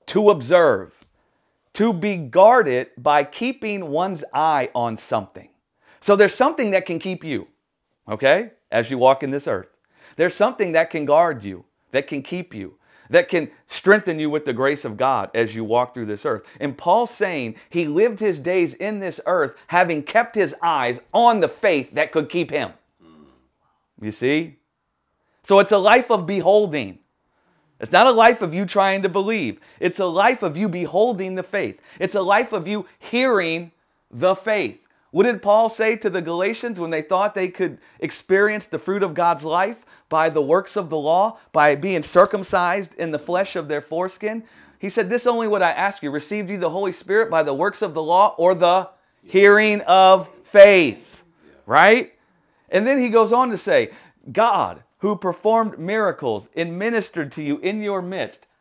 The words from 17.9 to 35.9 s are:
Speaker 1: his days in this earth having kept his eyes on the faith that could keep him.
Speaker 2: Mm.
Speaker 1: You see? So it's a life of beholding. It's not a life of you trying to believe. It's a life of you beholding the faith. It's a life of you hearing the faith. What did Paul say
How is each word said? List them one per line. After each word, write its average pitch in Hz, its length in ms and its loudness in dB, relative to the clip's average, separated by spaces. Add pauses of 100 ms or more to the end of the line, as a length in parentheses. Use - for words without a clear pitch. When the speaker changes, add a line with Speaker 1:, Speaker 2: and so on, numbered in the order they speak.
Speaker 1:
his 190 200 -2
days 170 360 -2
in 208 260 -8
this 180 240 -10
earth 160 300 -2 (120)
having 170 340 0
kept 233 320 -2
his 180 280 -2
eyes 131 400 -2 (120)
on 226 280 2
the 147 80 2
faith 156 420 -2
that 151 220 -4
could 185 160 -2
keep 170 220 -4
him. 127 200 -4 (320)
Speaker 2:
Mm. 78 220 -20 (760)
Speaker 1:
You 107 100 -6
see? 147 480 -2 (840)
So 196 160 6
it's 202 140 4
a 202 40 6
life 220 320 2
of 196 160 0
beholding. 165 760 0 (800)
It's - 120 -12
not 208 160 6
a 262 40 8
life 226 300 4
of 165 120 -4
you 190 120 -4
trying 196 360 0
to 190 80 -2
believe. 196 500 -4 (220)
It's 175 180 -2
a 190 60 -2
life 196 380 0
of 156 120 -6
you 202 140 -2
beholding 185 640 -2
the 185 80 -8
faith. 185 380 -8 (180)
It's 185 160 -4
a 196 60 -2
life 208 320 0
of 175 160 -8
you 208 180 -8 (120)
hearing 180 760 -2 (360)
the 180 240 0
faith. 196 460 -6 (320)
What 175 120 2
did 233 180 -2
Paul 214 260 4
say 220 300 -2